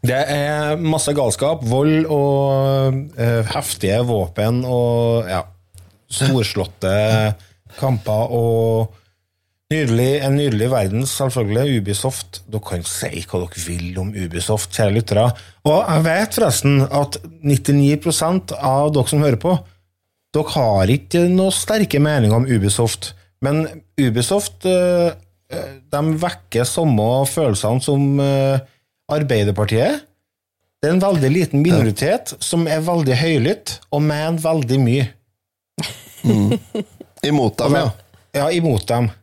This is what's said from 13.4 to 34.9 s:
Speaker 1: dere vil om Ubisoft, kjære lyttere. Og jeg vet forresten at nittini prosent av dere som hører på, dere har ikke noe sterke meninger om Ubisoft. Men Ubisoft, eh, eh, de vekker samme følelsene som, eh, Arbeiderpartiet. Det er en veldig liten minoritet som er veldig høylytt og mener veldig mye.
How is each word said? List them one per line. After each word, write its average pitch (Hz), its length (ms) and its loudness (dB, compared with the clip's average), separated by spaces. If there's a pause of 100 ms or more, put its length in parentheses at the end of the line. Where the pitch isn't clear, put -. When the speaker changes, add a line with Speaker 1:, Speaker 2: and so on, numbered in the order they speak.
Speaker 1:
dere 87 220 -10
vil 87 340 -8
om 95 160 -6
Ubisoft, 92 580 -4
kjære 104 220 0
lyttere. 110 300 2 (400)
Og 156 160 4
jeg 160 240 2
vet 185 340 0
forresten 143 480 2
at 143 320 -2 (240)
nittini 143 560 2
prosent 170 540 -2
av 139 420 0
dere 131 160 0
som 151 160 2
hører 123 160 0
på, 180 140 0 (800)
dere 151 200 -2
har 104 320 2
ikke 147 420 2
noe 185 220 2
sterke - 480 0
meninger 135 380 4
om 123 100 0
Ubisoft. 113 640 0 (320)
Men 151 240 0 (320)
Ubisoft, 131 680 0
eh, 180 440 2 (400)
eh, 131 180 -10 (220)
de 147 140 -2 (100)
vekker 160 500 -2
samme 123 460 2 (160)
følelsene 127 560 0
som, 139 260 2 (120)
eh, 135 380 2 (500)
Arbeiderpartiet. 117 920 0 (840)
Det 147 60 0
er 165 60 2
en 185 40 4
veldig 180 320 2
liten 147 320 2
minoritet 156 680 2 (100)
som 170 240 -2
er 160 140 0
veldig 160 340 0
høylytt 156 640 0 (160)
og 147 100 0
mener 156 400 -2
veldig 147 380 0
mye. 127 240 2 (1200)